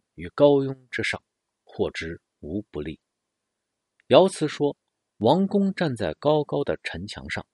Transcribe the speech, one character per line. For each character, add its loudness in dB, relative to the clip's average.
于 -12
高 4
雍 -8
之 -6
上， -6
获 -4
之 -10
无 -8
不 -10
利。 -10
爻 8
辞 -4
说， -4
王 4
公 0
站 -2
在 -4
高 2
高 -4
的 -4
城 -10
墙 -14
上， -10